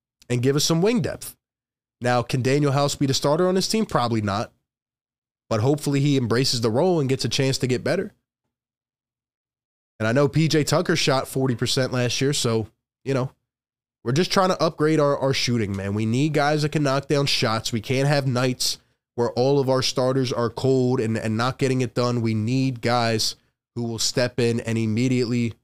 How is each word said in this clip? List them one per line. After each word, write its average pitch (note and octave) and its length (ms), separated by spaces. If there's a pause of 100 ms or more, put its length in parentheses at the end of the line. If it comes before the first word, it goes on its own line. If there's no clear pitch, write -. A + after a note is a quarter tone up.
(300)
and B2 120
give C3+ 140
us D3 80
some E3 180
wing A3 200
depth. - 340 (640)
Now, A#2+ 240
can B2+ 180
Daniel C#3 300
House C#3+ 240
be D3 100
the C3+ 80
starter D#3+ 340
on F#3 80
this F#3 120
team? A3 180
Probably A#2+ 360
not. G#2 300 (1000)
But A2+ 100
hopefully C#3+ 400
he C#3+ 160
embraces B2 460
the A2+ 100
role E3 300
and C3 80
gets C3 160
a A#2 40
chance C3+ 280
to B2+ 100
get B2 160
better. F3 300 (1900)
And A2 80
I A2+ 60
know C#3+ 160
P D#3+ 180
J D3+ 160
Tucker E3+ 320
shot C3+ 320
forty C3 280
percent B2+ 360
last B2 300
year, C3+ 100
so, A2+ 360 (360)
you C3+ 100
know, C3+ 180 (720)
we're A#2+ 100
just F3+ 180
trying F#3 180
to F3+ 120
upgrade D#3 380
our, C#3+ 180
our C3+ 160
shooting, A2+ 420
man. G2 180
We A2 120
need C3 280
guys D3 300
that D3+ 80
can D3+ 120
knock C3+ 240
down C#3+ 200
shots. A2 440
We A2+ 100
can't C3+ 260
have C#3+ 180
nights B2+ 540 (360)
where A#2 160
all C3+ 280
of C3 100
our C3 140
starters B2+ 500
are A#2+ 160
cold B2+ 500
and, A2+ 180
and A2 200
not B2 220
getting C3 220
it A#2+ 120
done. A#2+ 280
We A2+ 120
need B2 480
guys A#2 540 (400)
who A#2+ 80
will A2+ 160
step - 400
in A#2 220
and A2+ 160
immediately A#2 760 (100)